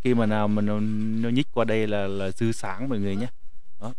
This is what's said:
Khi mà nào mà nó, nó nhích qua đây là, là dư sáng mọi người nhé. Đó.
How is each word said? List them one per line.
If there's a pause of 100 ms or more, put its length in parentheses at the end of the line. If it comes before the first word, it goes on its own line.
Khi
mà
nào
mà
nó, (420)
nó
nhích
qua
đây
là,
là
dư
sáng
mọi
người
nhé. (520)
Đó.